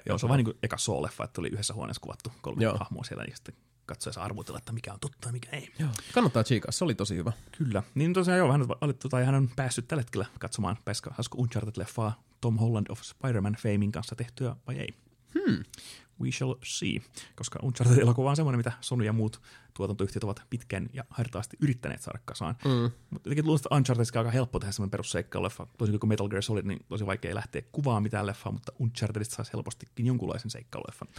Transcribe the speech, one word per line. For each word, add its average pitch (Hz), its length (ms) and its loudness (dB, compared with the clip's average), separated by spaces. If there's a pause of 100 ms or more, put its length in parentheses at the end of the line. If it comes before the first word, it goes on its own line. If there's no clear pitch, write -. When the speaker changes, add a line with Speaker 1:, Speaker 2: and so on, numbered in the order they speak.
Speaker 1:
Joo, - 80 2
Speaker 2:
ja 92 40 0
Speaker 1:
se 117 80 0
on - 40 4
vähän 135 140 6
niinku - 180 -2
eka - 140 0
Saw-leffa, - 480 -2
että - 160 -8
oli 78 80 -2
yhdessä 104 260 -4
huoneessa - 260 -8
kuvattu - 320 -10 (100)
kolme - 200 -2
Speaker 2:
Joo. 104 160 2
Speaker 1:
hahmoa - 260 -6
siellä, - 240 -8
ja - 80 -12
sitten - 180 -18 (320)
katsoja - 260 -8
saa 87 120 -8
arvutella, - 340 -8
että 117 140 -10
mikä 113 200 -6
on 95 80 -16
totta - 280 -8
ja 120 40 -4
mikä 120 200 -8
ei. 143 160 -8 (100)
Speaker 2:
Joo. 156 100 0 (240)
Kannattaa 151 320 6
tsiikaa, - 280 2
se - 120 0
oli 143 100 4
tosi 98 220 -2
hyvä. 87 160 0 (260)
Speaker 1:
Kyllä. 110 240 0 (120)
Niin 165 180 4
tosiaan 180 260 4
joo, 156 140 6
hän 143 100 6
on 120 60 0
valittu, 135 400 -2
tai 127 160 2
hän 135 100 4
on 135 220 6
päässyt 123 320 -2
tällä 156 120 0
hetkellä 101 260 -2 (140)
katsomaan, 95 440 -2
pääsikö, - 320 -6
saisiko - 260 -4
Uncharted-leffaa 110 720 -2 (280)
Tom 117 180 2
Holland 113 320 2
of 107 120 -8
Spider-Man 110 600 0
famein 104 300 4
kanssa 113 240 -6
tehtyä 123 400 -6 (100)
vai 131 120 -6
ei. - 100 -6 (460)
Speaker 2:
Hmm. 359 300 2 (560)
Speaker 1:
We 127 120 -2
shall 131 220 -2 (100)
see, - 360 -2 (360)
koska - 260 -8
Uncharted-elokuva 123 680 6
on 143 60 2
semmoinen, 139 220 2
mitä 117 220 0
Sony 123 240 0
ja 107 80 2
muut 110 280 0 (340)
tuotantoyhtiöt 98 500 -2
ovat 98 260 -4
pitkään 101 420 -4
ja 135 180 -10
hartaasti - 500 -6
yrittäneet 127 420 0
saada - 220 -10
kasaan. 92 400 -6
Speaker 2:
Mm. 120 260 2 (200)
Speaker 1:
Mut - 160 -10
jotenkin 147 200 0
luulen, 160 180 6
että - 120 0
Unchartedista 120 440 4
on 113 60 2
aika 117 80 0
helppo 123 240 0
tehdä 98 140 -4
semmoinen 98 180 -2
perusseikkailuleffa. 92 760 -2 (120)
Toisin 104 220 2
kuin 110 80 2
Metal 104 200 2
Gear 101 140 0
Solid, 101 240 0
niin 98 220 -4
tosi 104 180 -2
vaikea 95 280 -2
lähteä - 280 -6 (100)
kuvaamaan 123 300 2
mitään 104 240 0
leffaa, - 260 -6
mutta 104 260 -8
Unchartedista 110 580 -2
saisi - 160 -8
helpostikin - 540 -4
jonkunlaisen 120 440 0
seikkailuleffan. - 580 -12 (100)